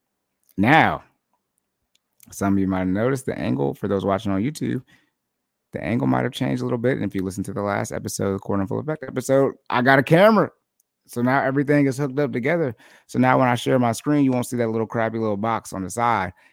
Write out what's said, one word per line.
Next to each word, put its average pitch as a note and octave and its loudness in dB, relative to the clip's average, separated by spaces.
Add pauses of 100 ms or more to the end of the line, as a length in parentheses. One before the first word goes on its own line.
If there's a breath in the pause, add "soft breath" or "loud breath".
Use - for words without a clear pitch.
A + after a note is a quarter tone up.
(580)
Now, G#2+ 4 (1300)
some G2 0
of G2 2
you F#2+ 0
might F#2+ 0
have F#2 -2
noticed A#2+ -2
the - -4
angle C3+ -2
for - -6
those G2 -2
watching G2 0
on F#2+ 0
YouTube. B2+ -4 (920 soft breath)
The - -8
angle A#2+ -2
might B2+ 2
have B2 -4
changed C3 -4
a - -4
little B2 -2
bit. B2 0
And A2 -4
if F#2+ -6
you G2 -4
listen F#2+ -6
to F#2+ -10
the G#2 -4
last G2+ -2
episode, G2+ -4
the F#2+ -4
Court G2 -4
in F#2+ -4
Full A2 -4
Effect D3 -8
episode, C3 0 (160)
I B2 0
got C3+ 6
a C3+ 4
camera. F#3+ 6 (580)
So - -8
now B2+ 2
everything C#3 2
is B2+ 0
hooked C3+ -4
up C#3+ 0
together. C3 -2 (300 soft breath)
So - -4
now B2+ 4
when C3 4
I A#2+ 2
share C3 0
my A#2+ 2
screen, D3 0
you C3 2
won't B2 -2
see B2 -6
that A#2 0
little A2 -2
crappy A2+ -2
little G#2+ -2
box A2 -4
on F#2+ -6
the F2+ -8
side. A2 0 (200 soft breath)